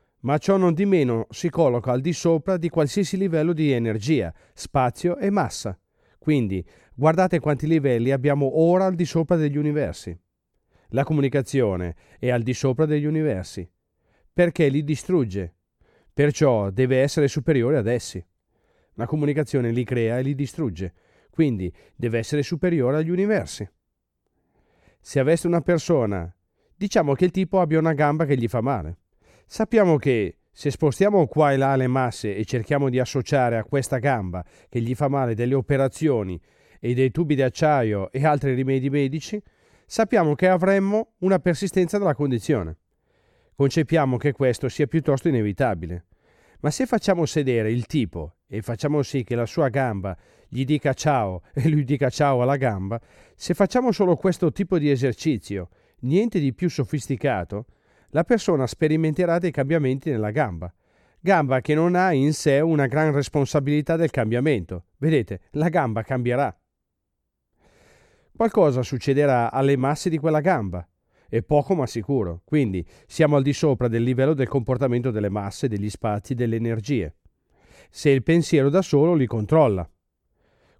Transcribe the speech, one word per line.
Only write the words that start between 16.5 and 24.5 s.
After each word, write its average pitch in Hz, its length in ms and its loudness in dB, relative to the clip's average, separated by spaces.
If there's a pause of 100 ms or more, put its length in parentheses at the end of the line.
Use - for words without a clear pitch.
deve 127 320 2
essere 143 260 2
superiore 139 500 0
ad 104 100 0
essi. 113 360 -4 (720)
La 113 140 -6
comunicazione 147 640 -2
li 123 120 -2
crea 117 360 -2
e - 20 -4
li 135 140 -4
distrugge, 104 580 -6 (400)
quindi 107 400 -2 (220)
deve 117 240 -4
essere 143 240 -2
superiore 151 540 0
agli 160 120 -2
universi. 180 580 -2 (1300)